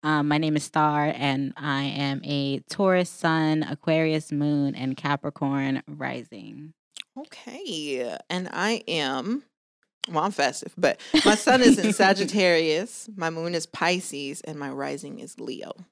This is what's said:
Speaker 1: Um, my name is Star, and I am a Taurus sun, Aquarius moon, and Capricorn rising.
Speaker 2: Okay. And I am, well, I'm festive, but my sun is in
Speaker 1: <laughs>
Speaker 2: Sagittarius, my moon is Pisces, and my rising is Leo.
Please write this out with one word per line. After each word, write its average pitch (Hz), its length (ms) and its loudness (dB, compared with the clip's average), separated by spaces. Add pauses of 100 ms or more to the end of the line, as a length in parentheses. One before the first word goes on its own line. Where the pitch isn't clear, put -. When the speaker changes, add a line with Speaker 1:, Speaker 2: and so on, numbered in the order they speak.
Speaker 1:
Um, 151 240 2
my 147 100 4
name 156 180 2
is 143 80 0
Star, 151 500 2
and 135 420 -2
I 139 280 -2
am 139 400 -4
a 139 340 -2 (120)
Taurus 185 400 2
sun, 156 520 2
Aquarius 156 680 0
moon, 147 420 0
and 131 220 -4
Capricorn 139 880 -2
rising. 131 880 -12 (440)
Speaker 2:
Okay. 156 1000 -8 (120)
And 180 240 -4
I 214 360 -2
am, 160 560 -2 (680)
well, 165 140 0
I'm 202 80 -2
festive, - 440 -2
but 165 240 2 (240)
my 208 120 6
sun 254 260 4
is 247 160 10
in 214 140 2
Speaker 1:
<laughs> - 0 -
Speaker 2:
Sagittarius, 185 1200 2
my 165 140 -2
moon 165 240 -4
is 160 120 -2
Pisces, 156 760 -4
and 156 180 -10
my 143 120 -8
rising 143 500 -8
is - 180 -16
Leo. - 340 -10 (200)